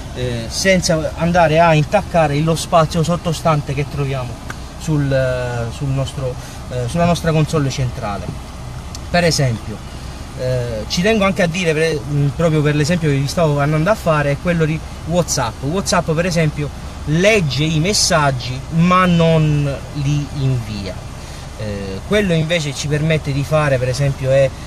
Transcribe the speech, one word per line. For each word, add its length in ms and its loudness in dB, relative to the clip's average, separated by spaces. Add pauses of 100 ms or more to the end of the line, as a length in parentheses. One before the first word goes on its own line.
(140)
eh, 320 -4
senza 680 0
andare 420 4
a 160 6
intaccare 640 2
lo 160 2
spazio 480 2
sottostante 720 0
che 160 -2
troviamo 420 -4 (460)
sul, 340 0
eh, 600 0
sul 160 -6
nostro, 440 -2 (380)
eh, 160 -4
sulla 200 2
nostra 260 2
console 360 2
centrale. 560 -4 (840)
Per 140 2
esempio, 520 0 (640)
eh, 480 -2
ci 160 -2
tengo 220 4
anche 180 2
a 60 4
dire, 260 0
per, 260 0
mm, 360 0
proprio 260 4
per 140 2
l'esempio 320 2
che 80 4
vi 100 0
stavo 320 2
andando 320 2
a 60 4
fare, 340 0
è 100 0
quello 240 2
di 140 0 (280)
WhatsApp. 580 -2
WhatsApp 480 -2
per 140 0
esempio 600 -2 (200)
legge 580 2
i 160 0
messaggi 800 0 (140)
ma 320 6
non 680 4 (200)
li 400 0
invia. 600 -2 (640)
Eh, 480 -6
quello 280 2
invece 400 0
ci 140 -4
permette 440 0
di 100 0
fare 360 2
per 100 0
esempio 420 0
è, 180 6 (180)